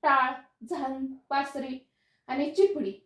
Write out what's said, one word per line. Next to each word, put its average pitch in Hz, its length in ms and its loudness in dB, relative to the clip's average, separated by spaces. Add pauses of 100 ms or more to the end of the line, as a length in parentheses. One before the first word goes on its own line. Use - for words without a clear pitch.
टाळ, 269 300 4 (300)
झांज, 269 440 -4 (220)
बासरी 269 480 -4 (520)
आणि 285 220 -2
चिपळी. 302 420 2 (120)